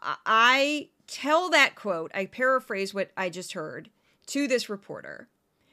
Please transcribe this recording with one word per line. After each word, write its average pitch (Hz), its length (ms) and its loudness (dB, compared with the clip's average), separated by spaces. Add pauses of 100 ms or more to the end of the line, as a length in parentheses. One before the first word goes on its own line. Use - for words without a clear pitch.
I, - 140 -4 (100)
I 269 640 4 (160)
tell 320 460 0
that 285 240 6
quote, 165 400 -6
I 190 100 -4
paraphrase 240 720 -2
what 190 200 -4
I 190 140 -4
just 175 240 -10
heard, 156 380 -10 (360)
to 277 200 -2
this 240 220 0
reporter. 202 580 -12 (460)